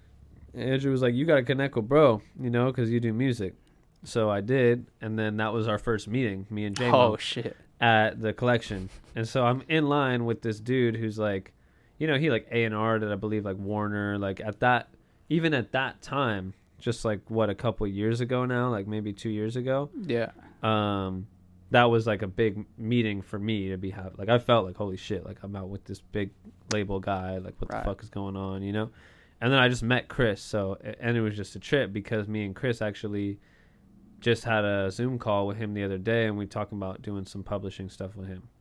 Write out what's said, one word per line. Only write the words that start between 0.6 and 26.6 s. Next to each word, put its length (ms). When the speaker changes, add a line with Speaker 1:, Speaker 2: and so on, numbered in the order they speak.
Speaker 1:
was 100
like, 120
"You 100
gotta 180
connect 340
with 120
bro, 340
you 100
know, 220
'cause 180
you 100
do 120
music." 420
So 260
I 100
did, 460
and 180
then 200
that 140
was 160
our 100
first 300
meeting, 420
me 140
and 120
J-Mo, 360
Speaker 2:
Oh, 40
shit. 400
Speaker 1:
at 400
the 120
collection. 560
And 140
so 160
I'm 240
in 200
line 360
with 180
this 180
dude 360
who's 220
like, 340
you 80
know, 100
he, 140
like, 220
A 120
and 100
R'd 280
at, 100
I 40
believe, 280
like, 120
Warner, 640
like, 220
at 200
that, 300
even 260
at 180
that 300
time, 520
just, 260
like, 160
what, 200
a 40
couple 320
years 340
ago 240
now, 260
like, 160
maybe 260
two 180
years 260
ago? 340
Speaker 2:
Yeah. 280
Speaker 1:
Um, 640
that 140
was, 220
like, 160
a 60
big 360
meeting 440
for 160
me 320
to 80
be 120
have, 280
like, 100
I 100
felt 280
like, 100
"Holy 220
shit, 260
like, 180
I'm 140
out 120
with 160
this 160
big 300